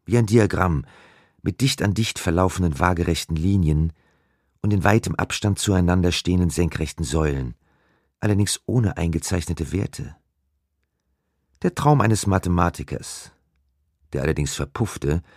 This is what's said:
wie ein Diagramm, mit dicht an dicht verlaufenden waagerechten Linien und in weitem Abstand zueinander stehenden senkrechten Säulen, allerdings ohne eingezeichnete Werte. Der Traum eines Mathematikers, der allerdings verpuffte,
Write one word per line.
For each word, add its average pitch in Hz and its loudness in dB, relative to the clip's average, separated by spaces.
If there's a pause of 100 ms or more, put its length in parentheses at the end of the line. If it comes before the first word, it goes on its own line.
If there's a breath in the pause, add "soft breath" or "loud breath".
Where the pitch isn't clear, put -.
wie 101 2
ein 120 4
Diagramm, 92 2 (560 loud breath)
mit - -4
dicht 139 0
an 101 2
dicht 110 -2
verlaufenden 87 0
waagerechten 85 0
Linien 80 2 (680)
und 104 0
in 98 2
weitem 107 2
Abstand - -2
zueinander 90 2
stehenden 90 0
senkrechten 80 -2
Säulen, 69 -2 (640)
allerdings 101 0
ohne 107 0
eingezeichnete 82 -4
Werte. - -6 (1500)
Der 175 -2
Traum 147 4
eines 104 2
Mathematikers, 87 -2 (800)
der 67 -4
allerdings 71 -2
verpuffte, 76 -2 (140 soft breath)